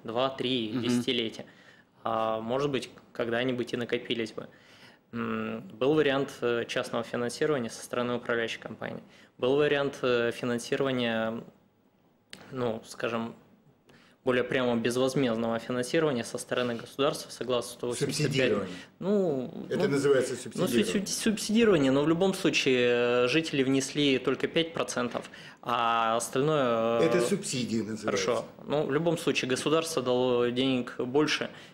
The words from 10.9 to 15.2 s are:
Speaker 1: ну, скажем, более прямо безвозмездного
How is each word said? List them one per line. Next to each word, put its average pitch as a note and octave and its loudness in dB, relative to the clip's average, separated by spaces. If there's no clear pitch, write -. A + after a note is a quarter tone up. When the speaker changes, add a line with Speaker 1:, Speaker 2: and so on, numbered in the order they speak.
Speaker 1:
ну, B2 -4
скажем, A#2 -4
более B2 4
прямо B2 2
безвозмездного A#2+ 2